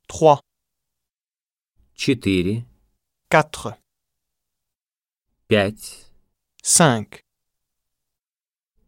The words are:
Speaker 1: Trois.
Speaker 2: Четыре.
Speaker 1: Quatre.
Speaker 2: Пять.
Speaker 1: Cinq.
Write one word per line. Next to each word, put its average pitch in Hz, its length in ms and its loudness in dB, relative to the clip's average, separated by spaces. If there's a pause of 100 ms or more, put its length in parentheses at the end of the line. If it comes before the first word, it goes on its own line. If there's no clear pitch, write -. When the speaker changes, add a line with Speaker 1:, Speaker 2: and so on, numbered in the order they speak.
Speaker 1:
Trois. 151 320 2 (1600)
Speaker 2:
Четыре. 104 680 -2 (640)
Speaker 1:
Quatre. - 480 -2 (1700)
Speaker 2:
Пять. - 640 -4 (500)
Speaker 1:
Cinq. 120 600 0 (1700)